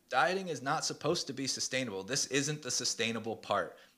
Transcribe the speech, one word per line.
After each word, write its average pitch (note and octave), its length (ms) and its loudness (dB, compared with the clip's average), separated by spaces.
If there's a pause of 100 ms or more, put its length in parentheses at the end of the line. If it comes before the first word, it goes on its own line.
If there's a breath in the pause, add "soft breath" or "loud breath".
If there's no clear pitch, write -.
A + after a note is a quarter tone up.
dieting F3 400 2
is C3+ 120 -4
not D3 240 0
supposed D#3 420 0
to C3+ 60 -6
be C3+ 140 -4
sustainable. A2+ 560 -2
This B2 240 0
isn't C#3+ 340 0
the B2 100 -4
sustainable A2+ 640 0
part. F#2+ 420 0 (200 loud breath)